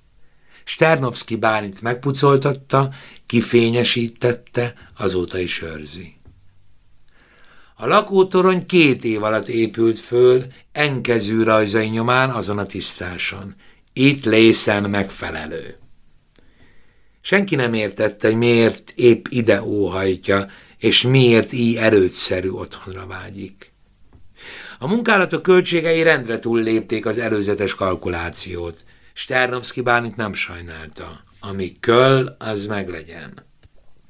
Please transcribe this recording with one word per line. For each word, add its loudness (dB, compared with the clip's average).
Sternovszky -2
Bálint -4
megpucoltatta, 0
kifényesítette, 0
azóta -4
is -6
őrzi. -14
A -10
lakótorony 2
két 4
év -2
alatt 0
épült 0
föl, 4
enkezű 0
rajzai 2
nyomán 0
azon -4
a -4
tisztáson. -10
Itt 2
lészen 4
megfelelő. -8
Senki 0
nem 0
értette, 0
hogy 4
miért 2
épp 4
ide 0
óhajtja, -2
és 2
miért 4
így 0
erőtszerű 2
otthonra -12
vágyik. -16
A -6
munkálatok 0
költségei 2
rendre 0
túllépték 0
az -4
előzetes -2
kalkulációt. -6
Sternovszky -4
Bálint 0
nem -4
sajnálta. -12
Ami -8
köl, 4
az -8
meglegyen. -12